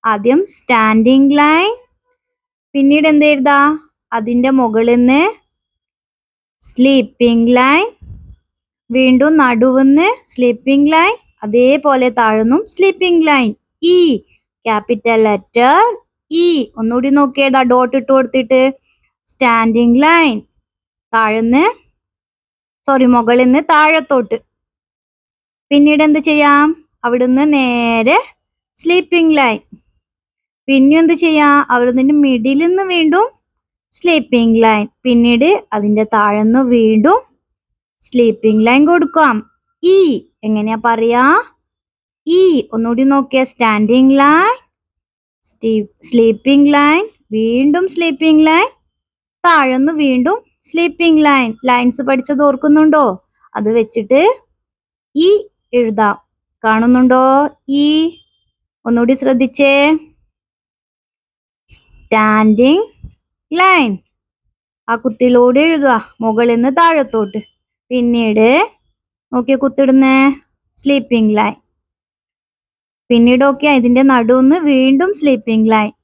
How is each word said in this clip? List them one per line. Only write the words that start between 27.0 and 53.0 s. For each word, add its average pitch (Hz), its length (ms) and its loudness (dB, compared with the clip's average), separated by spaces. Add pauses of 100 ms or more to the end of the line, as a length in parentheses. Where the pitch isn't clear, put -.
അവിടുന്ന് 254 400 0 (100)
നേരെ 240 640 0 (600)
സ്ലീപ്പിംഗ് 339 600 0
ലൈൻ. 240 200 0 (1080)
പിന്നെ 269 320 2
എന്ത് 330 220 2
ചെയ്യാം? 302 340 2 (180)
അവിടുന്ന് 254 480 0
മിഡിൽ 269 420 0
നിന്ന് 370 280 -2
വീണ്ടും 339 340 0 (680)
സ്ലീപ്പിംഗ് 233 720 0
ലൈൻ, 214 220 0 (200)
പിന്നീട് 240 440 2 (260)
അതിൻ്റെ 208 380 -2
താഴ്ന്ന് 214 480 0 (120)
വീണ്ടും 226 460 2 (840)
സ്ലീപ്പിംഗ് 220 640 0
ലൈൻ 269 220 2
കൊടുക്കാം. 311 460 0 (480)
ഇ 381 140 2 (500)
എങ്ങനെയാ 214 380 -4
പറയാ? 233 400 0 (1040)
ഇ 349 120 0 (340)
ഒന്നുകൂടി 233 380 -2
നോക്കിയേ, 269 400 -2
സ്റ്റാൻഡിംഗ് 233 680 0
ലൈൻ, 339 340 2 (880)
സ്റ്റീ-, 220 480 -6 (200)
സ്ലീപ്പിംഗ് 247 680 2
ലൈൻ, 302 260 0 (340)
വീണ്ടും 269 580 -2
സ്ലീപ്പിംഗ് 311 520 0
ലൈൻ, 349 220 0 (720)
താഴ്ന്ന് 285 600 0
വീണ്ടും 269 360 0 (300)
സ്ലീപ്പിംഗ് 330 580 0
ലൈൻ. 262 240 0 (200)
ലൈൻസ് 247 380 -2
പഠിച്ചത് 269 380 -2
ഓർക്കുന്നുണ്ടോ? 294 580 2 (500)